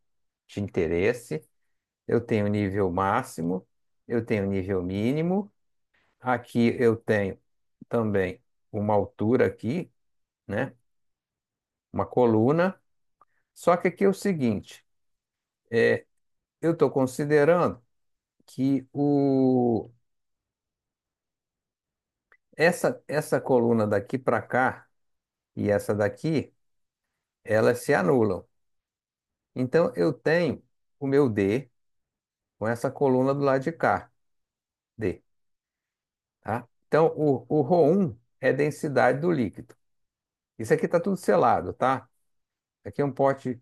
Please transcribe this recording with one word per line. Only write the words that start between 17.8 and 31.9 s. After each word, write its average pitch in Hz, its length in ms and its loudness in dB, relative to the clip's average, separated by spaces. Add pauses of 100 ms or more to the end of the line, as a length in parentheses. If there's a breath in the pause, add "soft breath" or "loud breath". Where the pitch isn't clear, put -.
que 131 480 -2
o, 135 960 2 (2750)
essa, 165 520 0
essa 147 340 -2
coluna 117 460 2
daqui 104 320 -2
pra 120 220 -2
cá 123 460 -2 (680)
e 104 140 -2
essa 104 260 0
daqui, 113 580 -2 (880)
elas 117 360 2
se - 140 -2
anulam. 127 520 0 (1120)
Então, 165 400 0
eu 170 180 2
tenho 160 480 0 (380)
o 139 80 -6
meu 139 220 4
D 104 400 0 (880)